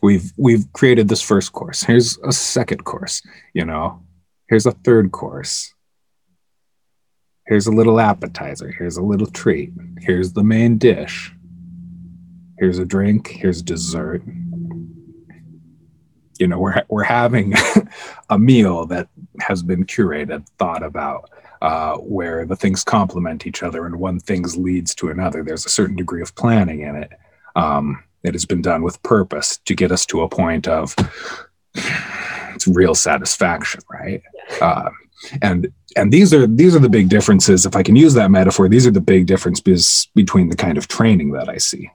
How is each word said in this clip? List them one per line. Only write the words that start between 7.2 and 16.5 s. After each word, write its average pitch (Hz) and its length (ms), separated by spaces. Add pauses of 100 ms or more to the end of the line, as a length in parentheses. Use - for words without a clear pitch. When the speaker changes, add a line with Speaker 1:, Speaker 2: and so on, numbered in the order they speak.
Speaker 1:
Here's 104 200
a 113 60
little 113 260
appetizer, 87 720
here's 87 280
a 90 40
little 104 240
treat, - 460 (280)
here's 92 340
the 104 100
main 113 320
dish, - 560 (1300)
here's 90 200
a 92 60
drink, 98 440
here's 87 340
dessert." 85 600 (2250)
You 92 100
know, 87 100